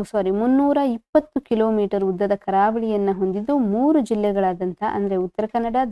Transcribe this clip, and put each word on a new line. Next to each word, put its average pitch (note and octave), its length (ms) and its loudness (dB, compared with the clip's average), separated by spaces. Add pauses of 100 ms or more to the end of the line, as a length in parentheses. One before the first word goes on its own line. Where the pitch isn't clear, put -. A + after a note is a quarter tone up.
ಸಾರಿ, F#3+ 280 -2
ಮುನ್ನೂರ C4 460 2
ಇಪ್ಪತ್ತು A#3 640 -2
ಕಿಲೋಮೀಟರ್ G#3+ 640 0
ಉದ್ದದ F#3+ 320 -2
ಕರಾವಳಿಯನ್ನ G#3 760 0
ಹೊಂದಿದ್ದು G3+ 440 -2
ಮೂರು C4 420 2
ಜಿಲ್ಲೆಗಳಾದಂಥ G3 880 -2
ಅಂದ್ರೆ G3+ 280 -2
ಉತ್ತರ F#3 300 -4
ಕನ್ನಡ, A#3 300 -4 (160)